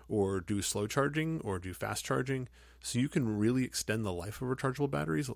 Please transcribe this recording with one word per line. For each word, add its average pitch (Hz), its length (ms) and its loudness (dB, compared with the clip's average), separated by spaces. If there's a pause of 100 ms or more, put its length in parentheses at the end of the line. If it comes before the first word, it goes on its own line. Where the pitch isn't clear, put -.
or 98 320 2
do 98 220 -2
slow 104 240 0
charging, 151 540 0
or 95 180 -2
do 90 140 -6
fast 107 320 -4
charging. 131 440 -2 (340)
So - 160 -2
you 135 100 4
can 110 300 2
really 123 260 4
extend 113 400 -2
the 95 80 0
life 87 280 -6
of 127 80 -2
rechargeable 135 420 0
batteries 147 460 0